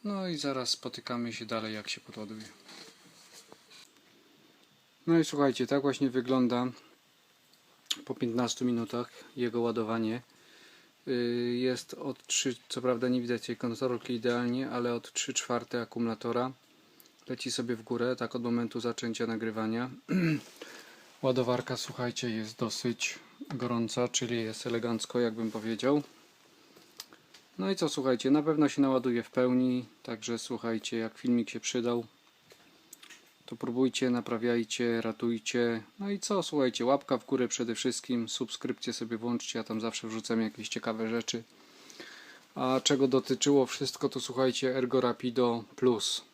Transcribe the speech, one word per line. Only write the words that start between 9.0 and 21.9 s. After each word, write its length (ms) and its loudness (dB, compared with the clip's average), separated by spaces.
jego 240 0
ładowanie. 600 0
Y, 520 0
jest 340 0
od 320 -8
trzy, 300 0
co 140 -4
prawda 260 2
nie 120 4
widać 260 -2
tej 100 -4
kontrolki 580 -2
idealnie, 560 0
ale 240 0
od 180 -8
trzy 220 -4
czwarte 480 -2
akumulatora 720 0
leci 220 -4
sobie 260 -2
w 60 -14
górę, 340 0
tak 180 -4
od 80 -2
momentu 380 0
zaczęcia 460 -2
nagrywania. 640 -2
<clears throat> 1120 -2
Ładowarka, 540 2
słuchajcie, 540 -4